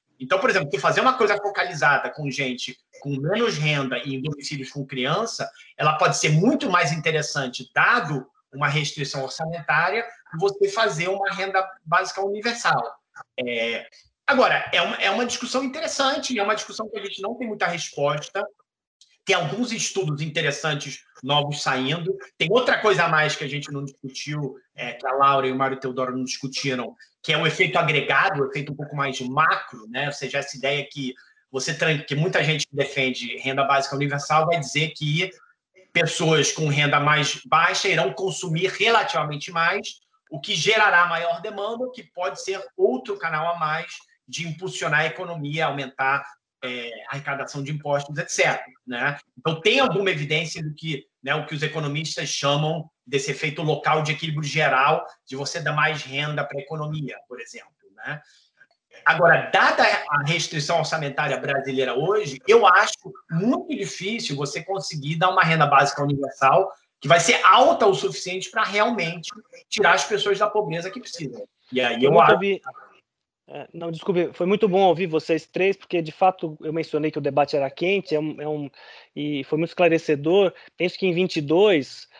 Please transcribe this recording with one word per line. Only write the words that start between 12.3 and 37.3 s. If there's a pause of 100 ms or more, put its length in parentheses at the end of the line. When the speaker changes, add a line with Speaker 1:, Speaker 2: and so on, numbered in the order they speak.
Speaker 1:
É... (400)
Agora,
é
uma,
é
uma
discussão
interessante,
é
uma
discussão
que
a
gente
não
tem
muita
resposta. (800)
Tem
alguns
estudos
interessantes (240)
novos
saindo. (220)
Tem
outra
coisa
a
mais
que
a
gente
não
discutiu, (200)
é,
que
a
Laura
e
o
Mário
Teodoro
não
discutiram, (280)
que
é
o
efeito
agregado,
o
efeito
um
pouco
mais
macro,
né?
Ou
seja,
essa
ideia
que (360)
você
tran-,
que
muita
gente
que
defende
renda
básica
universal
vai
dizer
que (600)
pessoas
com
renda
mais